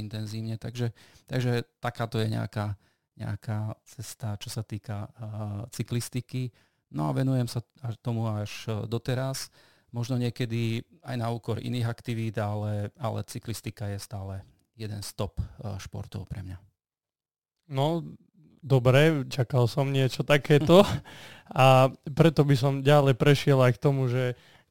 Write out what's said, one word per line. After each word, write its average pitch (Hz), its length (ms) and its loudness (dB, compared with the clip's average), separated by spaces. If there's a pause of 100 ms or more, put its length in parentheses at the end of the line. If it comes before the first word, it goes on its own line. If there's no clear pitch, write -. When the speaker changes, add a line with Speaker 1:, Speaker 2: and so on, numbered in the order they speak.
Speaker 1:
intenzívne. 110 560 -8
Takže, 120 320 -6 (320)
takže 120 400 -2 (160)
takáto 113 400 -4
je 110 80 0
nejaká, 107 480 -4 (400)
nejaká 107 560 -6 (160)
cesta, - 480 -10
čo - 160 -14
sa 117 80 -6
týka, 104 480 -10
eh, 107 640 -10
cyklistiky. 123 800 -6 (400)
No 151 160 -2
a 139 80 -2
venujem 131 320 0
sa - 160 -6 (160)
až 117 240 -8
tomu 113 240 -2
až, 104 400 -6
eh, 107 160 -4
doteraz. 127 640 -6 (400)
Možno 120 320 -4
niekedy 117 640 -2 (160)
aj 127 160 -10
na 117 160 -4
úkor 117 240 -6
iných 120 320 -4
aktivít, 113 480 -6
ale, 104 640 -4
ale 107 240 -6
cyklistika - 640 -10
je 101 80 -8
stále 98 480 -12 (320)
jeden 107 240 -10
z 98 160 -12
top, - 240 -6
eh, - 400 -10
športov 98 480 -12
pre 98 160 -10
mňa. 92 160 -14 (1120)
Speaker 2:
No, 151 320 0 (560)
dobre, 135 720 4
čakal 123 320 2
som 135 240 0
niečo 135 320 0
takéto. 151 640 6
<laughs> - 640 -6
A 131 400 8 (240)
preto 156 320 4
by 143 160 4
som 139 240 0
ďalej 139 320 6
prešiel 143 480 4
aj 123 160 4
k - 80 -6
tomu, 135 160 0
že 123 320 -2 (340)